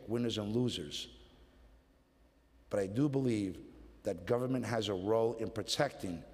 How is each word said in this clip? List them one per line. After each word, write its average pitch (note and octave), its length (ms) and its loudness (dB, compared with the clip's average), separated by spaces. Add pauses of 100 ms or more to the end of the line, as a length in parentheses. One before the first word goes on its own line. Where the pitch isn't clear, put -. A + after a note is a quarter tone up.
winners A2+ 320 0
and G#2 160 -2
losers. G2 540 -2 (1600)
But G#2 80 2
I G2 80 0
do A#2+ 200 2
believe A#2+ 520 2 (420)
that F#2 240 -4
government B2 400 2
has A2 240 0
a G2+ 60 2
role A2+ 440 2
in A2 120 -2
protecting F#2+ 720 -2 (100)